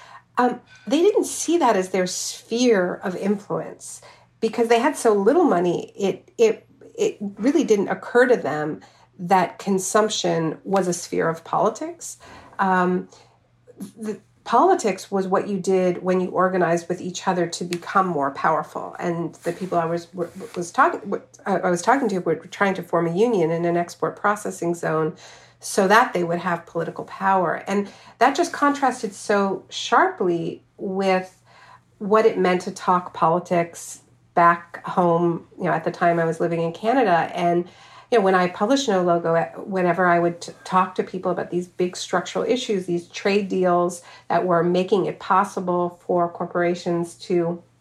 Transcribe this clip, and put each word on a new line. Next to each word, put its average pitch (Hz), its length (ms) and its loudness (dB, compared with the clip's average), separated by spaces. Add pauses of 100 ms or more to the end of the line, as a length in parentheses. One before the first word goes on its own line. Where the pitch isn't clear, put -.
(380)
Um, 247 220 2 (260)
they 277 140 2
didn't 392 240 4
see - 340 -2
that 233 180 4
as 185 120 -2
their 185 180 0
sphere 220 960 0
of 185 140 -6
influence - 880 -6 (380)
because 226 280 0
they 233 100 6
had 285 180 2
so 226 160 4
little 233 320 4
money. 180 520 2
It, - 420 -4
it, - 280 2 (300)
it - 240 -2
really 233 440 0
didn't 202 240 2
occur 240 400 2
to 247 80 4
them 151 460 -4 (360)
that 180 400 0
consumption 185 1040 0
was 190 220 0
a 180 60 0
sphere 175 360 -4
of 160 140 -6
politics. 233 760 -4 (400)
Um, 185 500 0 (880)
the 214 220 -10 (220)
politics 269 680 2
was 190 160 -2
what 185 220 -2
you 202 100 -4
did 180 440 0
when 185 180 0
you 185 80 -2
organized 175 600 0
with 180 120 -6
each - 260 -10
other 175 200 0
to 170 180 -8
become 175 420 -2
more 143 260 -2
powerful. 156 640 -4
And 170 380 -4
the 170 160 -6
people 175 260 -4
I 165 80 0
was, 170 260 -6
were, 180 180 -8 (240)
was 175 160 -8
talking, 302 380 0
were, - 160 -6 (220)
I 185 240 0
was 175 100 0
talking 254 280 2
to 196 100 -2
were 170 160 -2
trying 190 400 -2
to 185 80 -8
form 170 240 0
a 170 80 -2
union 190 360 2
in 170 140 -2
an 170 120 0
export 170 400 -4
processing 190 580 -4
zone 160 420 -2 (440)
so - 280 0
that 233 240 4
they 175 120 -2
would 170 160 -4
have 170 260 -4
political 170 380 -8
power. 190 640 0
And 196 220 -2 (300)
that 277 180 4
just 349 160 0
contrasted 269 600 0
so 196 560 0
sharply 175 920 0 (140)
with 190 640 -2 (580)
what 220 280 4
it 202 100 2
meant 180 260 2
to 202 80 -10
talk 180 440 -2
politics 170 880 -2 (320)
back - 500 2
home. 170 640 2 (100)
You - 80 -6
know, 160 80 0
at 160 120 -2
the 175 80 -4
time 170 260 0
I 165 60 2
was 165 160 -2
living 170 200 -2
in 165 120 -2
Canada, 214 640 2
and, 175 320 0 (440)
you 240 80 6
know, 196 60 4
when 190 100 4
I 180 140 4
published 240 400 0
No 185 140 2
Logo, 170 320 2 (300)
whenever 185 420 0
I 175 120 4
would 170 220 0
t-, - 120 -14 (120)
talk 185 320 0
to 202 80 -2
people 185 260 -6
about - 220 -4
these 180 160 -4
big 180 280 -4
structural - 480 -4
issues, 220 400 -2
these 170 240 -4
trade 202 400 0
deals 175 540 0 (260)
that 170 160 2
were 170 200 2
making 180 420 2
it 156 140 -6
possible 180 840 0
for 175 240 0
corporations 175 840 -2
to 175 480 -2 (180)